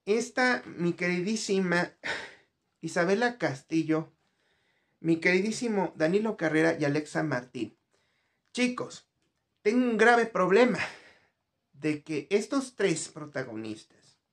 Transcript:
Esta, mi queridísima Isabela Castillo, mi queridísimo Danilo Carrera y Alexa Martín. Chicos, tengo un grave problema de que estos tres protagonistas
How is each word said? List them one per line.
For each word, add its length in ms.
Esta, 580
mi 160
queridísima 1000
Isabela 560
Castillo, 760
mi 160
queridísimo 800
Danilo 400
Carrera 420
y 60
Alexa 380
Martín. 540
Chicos, 560
tengo 220
un 120
grave 300
problema 520
de 300
que 280
estos 460
tres 320
protagonistas 1080